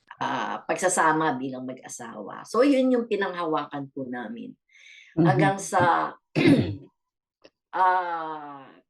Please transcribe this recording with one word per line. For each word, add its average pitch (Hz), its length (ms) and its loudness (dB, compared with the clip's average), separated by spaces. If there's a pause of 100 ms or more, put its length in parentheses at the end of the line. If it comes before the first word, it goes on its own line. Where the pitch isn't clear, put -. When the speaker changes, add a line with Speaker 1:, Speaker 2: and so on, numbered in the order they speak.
(160)
Speaker 1:
ah, 110 480 -4
pagsasama 160 720 2
bilang 127 320 -8
mag-asawa. 113 800 -14
So 233 160 4
yun 262 240 4
yung 247 160 2
pinanghawakan 160 880 -4
po 131 160 -10
namin. 113 480 -10 (560)
Speaker 2:
Mm-hmm. 165 160 4
Speaker 1:
Hanggang 196 320 4
sa, 170 560 0 (160)
<clears throat> 151 80 -2 (1300)
ah, 160 920 -2 (260)